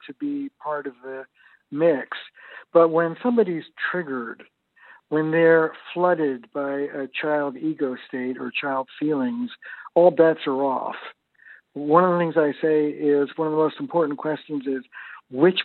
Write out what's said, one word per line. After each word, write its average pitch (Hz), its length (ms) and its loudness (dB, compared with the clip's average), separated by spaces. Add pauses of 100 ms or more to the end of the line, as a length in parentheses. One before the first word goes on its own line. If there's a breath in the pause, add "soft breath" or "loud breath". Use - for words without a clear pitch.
to 147 60 -14
be 143 360 -6 (140)
part 147 240 -6
of 131 60 -10 (100)
the 131 220 -12 (460 soft breath)
mix. 160 460 0 (540 loud breath)
But 170 160 6
when 165 340 0
somebody's 214 440 0 (260)
triggered, 135 520 -6 (640 soft breath)
when 156 220 0
they're 165 420 6 (200)
flooded 160 600 0
by 143 400 -4
a 135 160 -8 (120)
child 147 360 -2
ego 139 400 -4 (100)
state 127 320 -6
or 127 100 -8
child 135 380 -6 (100)
feelings, 127 540 -2 (420 loud breath)
all 175 160 8
bets 165 380 4
are 135 160 0
off. - 320 -4 (800 soft breath)
One 147 320 2
of 180 80 2
the 175 40 2
things 165 200 -2
I 147 240 2
say 156 260 2
is 143 480 0
one 156 140 -2
of - 20 -4
the 156 60 -2
most 156 240 0
important 143 360 -2
questions 147 480 -6
is, 131 200 -4 (440 loud breath)
which 170 360 2